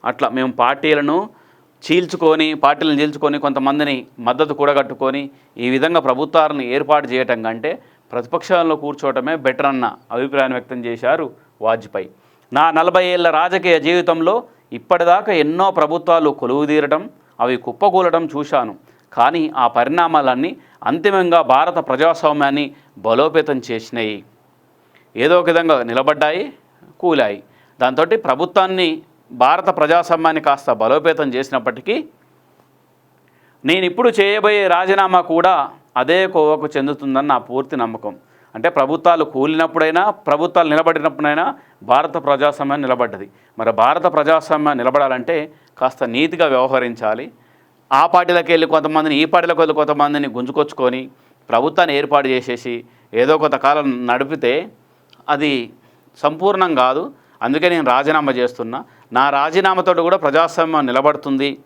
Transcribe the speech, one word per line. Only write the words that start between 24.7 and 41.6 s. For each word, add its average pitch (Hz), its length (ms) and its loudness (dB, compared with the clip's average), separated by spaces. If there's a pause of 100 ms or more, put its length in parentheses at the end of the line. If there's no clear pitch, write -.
ఏదో 156 240 4
ఒక 165 60 0
విధంగా 165 380 2
నిలబడ్డాయి, 151 680 -2 (460)
కూలాయి. 131 440 0 (380)
దాంతోటి 156 360 0
ప్రభుత్వాన్ని, 175 840 0 (300)
భారత 156 460 2
ప్రజాస్వామ్యాన్ని 160 640 2
కాస్త 143 300 0
బలోపేతం 135 580 0
చేసినప్పటికీ 131 760 -4 (1600)
నేనిప్పుడు 185 440 2
చేయబోయే 208 580 2
రాజీనామా 185 540 2
కూడా 165 480 2 (280)
అదే 170 300 2
కోవకు 151 500 0
చెందుతుందని 139 500 -4
నా 135 100 2
పూర్తి 131 400 -6
నమ్మకం." 113 380 -6 (400)
అంటే 117 140 0
ప్రభుత్వాలు 160 540 2
కూలినప్పుడైనా, 160 840 0
ప్రభుత్వాలు 170 600 0
నిలబడినప్పుడైనా 156 840 0 (280)